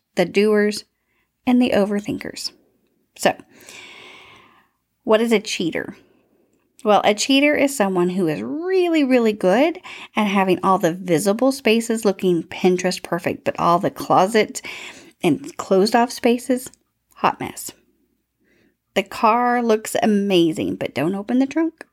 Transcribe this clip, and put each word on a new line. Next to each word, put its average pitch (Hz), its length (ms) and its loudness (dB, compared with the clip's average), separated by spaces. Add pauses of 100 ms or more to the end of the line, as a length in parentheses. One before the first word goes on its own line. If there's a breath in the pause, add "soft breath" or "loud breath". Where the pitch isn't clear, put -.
(160)
the 185 100 0
doers, 208 600 0 (600)
and 247 160 4
the 247 100 2
overthinkers. - 800 -4 (640)
So, - 200 -2 (1700 loud breath)
what 220 180 2
is 233 100 -2
a 214 80 2
cheater? - 580 -8 (840 soft breath)
Well, 214 200 4
a 208 100 4
cheater 277 420 2
is 269 200 0
someone 180 340 0
who 180 180 -2
is 156 140 -2
really, 330 600 0
really 240 300 2
good 226 460 2 (360 loud breath)
at 214 120 0
having 190 360 2
all 190 140 4
the 208 160 2
visible 202 580 0
spaces 226 540 0
looking 185 380 0
Pinterest 180 600 0
perfect, - 400 -4
but - 160 -4
all 170 200 2
the 151 120 -2
closet 180 680 0 (600 loud breath)
and - 360 -2
closed 196 380 2
off 240 160 2
spaces, 247 600 -2 (440)
hot - 240 -2
mess. - 340 -12 (1300)
The 220 40 0
car 240 600 0
looks 220 380 -2
amazing, 185 760 2
but - 180 -6
don't 165 220 -2
open 208 240 -2
the 269 80 2
trunk. 320 460 -4